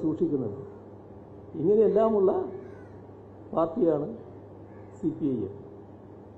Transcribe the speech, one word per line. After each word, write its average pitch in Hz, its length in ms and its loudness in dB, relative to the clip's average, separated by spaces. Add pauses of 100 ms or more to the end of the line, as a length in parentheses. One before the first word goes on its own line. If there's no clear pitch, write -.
സൂക്ഷിക്കുന്നുണ്ട്. 147 580 0 (1000)
ഇങ്ങനെയെല്ലാമുള്ള 202 720 6 (1200)
പാർട്ടിയാണ് 165 540 2 (880)
സി 160 200 0
പി 156 160 0
ഐ 117 40 0 (100)
എം. - 60 -8 (840)